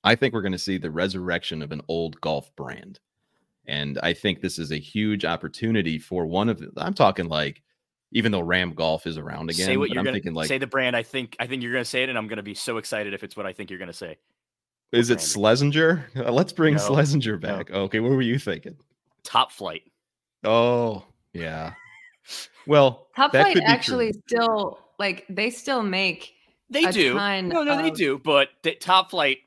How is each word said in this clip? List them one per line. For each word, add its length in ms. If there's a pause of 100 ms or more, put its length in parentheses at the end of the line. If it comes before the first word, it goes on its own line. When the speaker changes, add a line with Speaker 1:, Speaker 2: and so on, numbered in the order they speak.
Speaker 1:
I 100
think 200
we're 80
gonna 160
see 200
the 140
resurrection 680
of 100
an 160
old 320
golf 380
brand. 420 (680)
And 360
I 100
think 280
this 180
is 120
a 60
huge 480
opportunity 720
for 300
one 220
of 100
the, 180
I'm 160
talking, 340
like, 360 (480)
even 200
though 100
Ram 340
Golf 320
is 100
around 320
again, 160
Speaker 2:
Say 120
what 100
Speaker 1:
but 80
Speaker 2:
you're 60
Speaker 1:
I'm 40
Speaker 2:
gonna 120
Speaker 1:
thinking, 180
like, 120
Speaker 2:
say 120
the 80
brand. 280
I 60
think, 380
I 80
think 160
you're 80
gonna 120
say 200
it, 60
and 60
I'm 120
gonna 160
be 100
so 240
excited 380
if 80
it's 120
what 120
I 60
think 180
you're 80
gonna 120
say. 280 (720)
Speaker 1:
Is 180
it 40
Speaker 2:
What 40
brand? 120
Speaker 1:
Schlesinger? 760 (100)
Uh, 160
let's 220
bring 220
Speaker 2:
No. 100
Speaker 1:
Schlesinger 540
Speaker 2:
No. 0
Speaker 1:
back. 320
Okay, 300
what 100
were 100
you 160
thinking? 400 (460)
Speaker 2:
Top 280
Flight. 300 (640)
Speaker 1:
Oh, 600 (300)
yeah. 400 (920)
Well, 480
Speaker 3:
Top 160
Speaker 1:
that 100
Speaker 3:
Flight 140
Speaker 1:
could 60
be 40
true. 80
Speaker 3:
actually 400 (140)
still, 520 (200)
like, 280
they 220
still 320
make 540 (340)
Speaker 2:
They 160
Speaker 3:
a 60
Speaker 2:
do. 220
Speaker 3:
ton 360
Speaker 2:
No, 140
no, 180
they 80
Speaker 3:
of 60
Speaker 2:
do. 240
But 300 (120)
the 140
Top 340
Flight 380